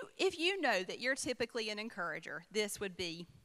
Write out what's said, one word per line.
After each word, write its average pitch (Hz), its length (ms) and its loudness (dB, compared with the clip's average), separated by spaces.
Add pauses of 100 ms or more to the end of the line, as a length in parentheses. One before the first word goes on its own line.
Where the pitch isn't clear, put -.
(180)
if 359 220 2
you 370 220 2
know 214 220 4
that 190 180 -6
you're 262 140 2
typically 233 540 -2
an 208 100 -4
encourager, 170 720 -4
this 208 300 0
would 190 160 -4
be 175 320 -4 (180)